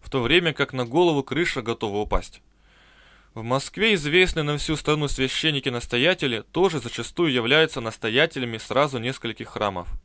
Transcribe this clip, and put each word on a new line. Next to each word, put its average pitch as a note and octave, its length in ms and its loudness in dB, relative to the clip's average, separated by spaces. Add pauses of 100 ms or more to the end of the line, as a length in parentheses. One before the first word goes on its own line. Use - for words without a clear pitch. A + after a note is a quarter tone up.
в - 80 -18
то C3 140 -2
время D#3+ 320 2
как - 180 -2
на B2+ 140 -2
голову D3+ 360 4
крыша C#3+ 380 -2
готова G#2+ 380 -4
упасть. G2+ 420 -2 (920)
В A2+ 80 -10
Москве C#3 520 2
известные D#3+ 480 4
на D3 140 -2
всю D3+ 180 0
страну D3+ 320 0
священники-настоятели C3 1400 0
тоже E3+ 300 2
зачастую B2 500 -2
являются B2+ 520 2
настоятелями A#2 760 -2
сразу C3 420 0
нескольких A2+ 520 -6
храмов. F#2+ 380 -4 (160)